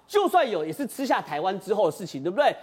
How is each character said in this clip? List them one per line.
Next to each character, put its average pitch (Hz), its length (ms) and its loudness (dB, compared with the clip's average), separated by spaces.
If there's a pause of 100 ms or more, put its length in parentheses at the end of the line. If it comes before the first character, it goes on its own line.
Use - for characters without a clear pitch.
就 403 200 2
算 320 240 4
有， 165 140 -2
也 160 80 -4
是 277 140 -4
吃 - 180 -8
下 247 160 2
台 151 220 -6
湾 190 180 -2
之 196 140 -4
后 202 100 4
的 156 80 2
事 175 140 -10
情， 139 160 -10
对 160 80 -2
不 190 60 -6
对？ 285 140 4 (120)